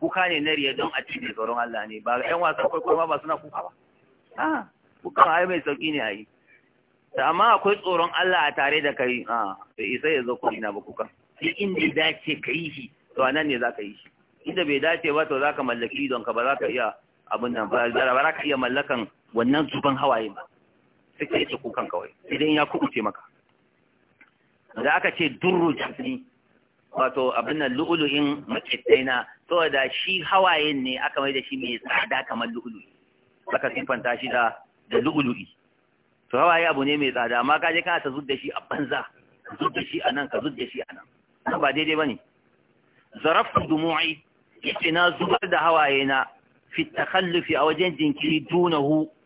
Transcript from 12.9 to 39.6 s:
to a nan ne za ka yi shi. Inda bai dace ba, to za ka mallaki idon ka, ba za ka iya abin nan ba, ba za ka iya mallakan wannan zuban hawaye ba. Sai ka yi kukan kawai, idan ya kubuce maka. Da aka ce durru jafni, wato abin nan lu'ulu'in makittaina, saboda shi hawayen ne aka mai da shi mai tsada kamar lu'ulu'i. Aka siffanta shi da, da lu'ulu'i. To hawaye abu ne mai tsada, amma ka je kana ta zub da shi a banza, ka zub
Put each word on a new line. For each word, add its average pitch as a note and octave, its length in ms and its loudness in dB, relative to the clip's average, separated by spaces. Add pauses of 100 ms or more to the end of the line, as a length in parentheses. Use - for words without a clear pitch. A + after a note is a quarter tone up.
to C3 80 0
a C3 100 4
nan D3+ 140 0
ne C3+ 120 0
za A#2+ 120 0
ka A2 120 -12
yi G#2 120 -12
shi. - 140 -20 (380)
Inda F3+ 180 -2
bai C#3+ 160 0
dace E3 320 0
ba, D#3 140 2
to C#3+ 140 -2
za D3 120 2
ka C#3+ 100 -4
mallaki A#2+ 440 -4
idon B2+ 180 -4
ka, A#2 80 -4
ba A#2 120 0
za C#3 120 2
ka C#3 140 -2
iya A#2 240 -2 (380)
abin A#2+ 200 -2
nan A2 160 -2
ba, A#2+ 220 2
ba C3 320 2
za D#3 100 2
ka D#3 120 -8
iya C#3+ 120 0
mallakan B2+ 520 -2 (260)
wannan C3 340 4
zuban C#3 300 0
hawaye A#2+ 320 2
ba. - 160 -16 (720)
Sai - 80 -4
ka - 100 -2
yi - 100 2 (120)
kukan - 320 -6
kawai, - 180 -6 (220)
idan D3+ 240 2
ya D3+ 120 4
kubuce - 360 -2
maka. G#2 180 -2 (1600)
Da C#3+ 140 2
aka F3+ 160 2
ce D#3+ 160 -2 (140)
durru E3+ 340 4
jafni, B2+ 460 -6 (680)
wato B2+ 440 2
abin A#2+ 220 -2
nan C3+ 180 0
lu'ulu'in D3 720 0
makittaina, B2+ 800 2 (220)
saboda C#3 440 2
shi F#3 300 -4
hawayen D3+ 600 4
ne B2+ 160 -4
aka - 220 -2
mai C#3 120 0
da C3 100 -2
shi C3+ 140 -8
mai B2 220 -6
tsada B2+ 500 -2
kamar A#2 200 -4
lu'ulu'i. A#2 380 -12 (640)
Aka - 220 0
siffanta B2 460 -2
shi C3 80 -6
da, A#2+ 280 0 (320)
da A#2+ 100 0
lu'ulu'i. B2 480 0 (840)
To A#2+ 80 0
hawaye E3 300 4
abu C#3 160 2
ne D3 120 2
mai C#3 160 2
tsada, A#2+ 280 0
amma C#3+ 200 4
ka E3 120 2
je E3 100 0
kana E3+ 180 0
ta C#3+ 100 -4
zub C#3 160 -8
da C3+ 100 -2
shi C#3 180 -8
a - 60 -4 (100)
banza, C#3+ 360 -4 (380)
ka - 140 -16
zub - 160 -2